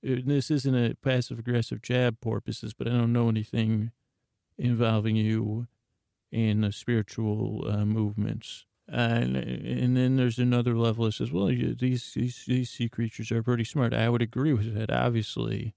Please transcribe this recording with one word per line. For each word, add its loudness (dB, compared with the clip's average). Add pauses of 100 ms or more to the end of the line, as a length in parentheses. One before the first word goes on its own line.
Uh, 0
this 0
isn't 2
a 2
passive-aggressive -2
jab, 0
porpoises, -6
but -6
I 0
don't 2
know 4
anything 0 (640)
involving 2
you 0 (640)
in 2
the 2
spiritual, -2
uh, 0
movements. -2 (260)
Uh, -6
and, 0
and -2
then 2
there's 2
another 2
level 2
that 0
says, -4
"Well, 0
you, 0
these, -2
these, -4
these 0
sea -4
creatures -4
are 0
pretty 0
smart." 0
I 2
would 2
agree 0
with 0
that, -2
obviously. -2